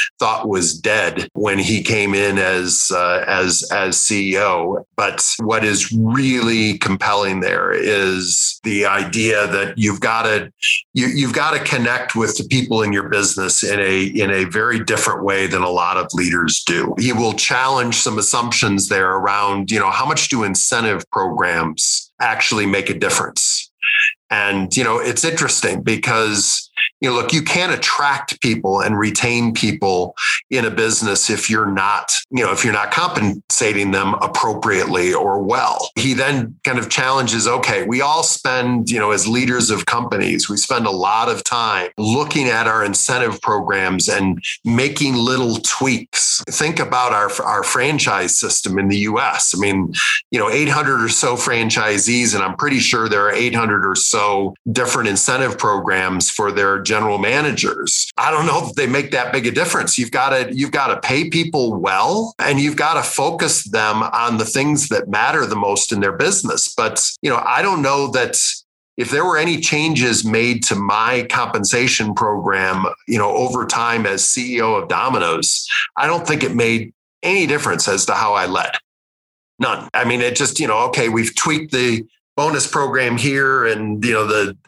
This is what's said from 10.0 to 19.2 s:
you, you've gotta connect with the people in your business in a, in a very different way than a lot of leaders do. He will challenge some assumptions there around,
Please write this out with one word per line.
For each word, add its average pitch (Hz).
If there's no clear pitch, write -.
you, 127
you've 135
gotta 151
connect 123
with 110
the 98
people 120
in 104
your 98
business 98
in 101
a, 95
in 98
a 95
very 110
different 104
way 98
than 92
a 90
lot 90
of 87
leaders 87
do. 87
He 123
will 113
challenge 127
some 110
assumptions 110
there 95
around, 98